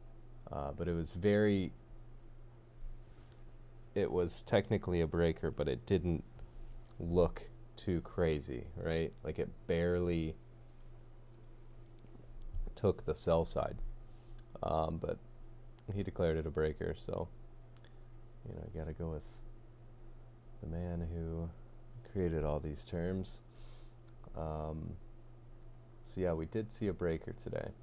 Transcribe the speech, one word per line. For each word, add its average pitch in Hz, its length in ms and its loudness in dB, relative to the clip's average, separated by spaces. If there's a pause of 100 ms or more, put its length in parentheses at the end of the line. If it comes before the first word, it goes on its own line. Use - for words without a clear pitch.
(520)
Uh, 71 200 -2
but 82 160 -2
it 87 60 4
was 85 200 0
very, 101 580 6 (2250)
it 101 180 4
was 87 300 2
technically 95 600 4
a 82 60 6
breaker, 82 440 6
but 73 180 2
it 62 160 0
didn't 85 380 4 (760)
look 85 440 6 (340)
too 87 240 2
crazy, 76 640 2 (100)
right? 82 380 2 (100)
Like, - 160 -2
it - 100 0 (180)
barely 85 680 4 (2500)
took - 300 6
the - 100 2
sell 82 300 6
side, - 320 2 (840)
um, 80 400 4
but 82 160 0 (760)
he 101 80 0
declared 87 340 4
it 80 120 2
a - 20 -2
breaker, 78 480 2
so, - 300 -2 (1200)
you 85 80 -8
know, 80 80 -8 (100)
you 80 60 -4
gotta 80 120 -4
go 82 200 -4
with 76 160 -4 (1300)
the 76 60 -6
man 85 460 0
who 82 340 -2 (640)
created 82 320 4
all 73 160 4
these 76 240 -4
terms. 90 580 0 (920)
Um, 78 580 -2 (1120)
so - 180 -4
yeah, 90 120 6
we 80 140 0
did 110 240 -2
see - 160 0
a 92 60 4
breaker 82 400 0
today. - 360 -4 (140)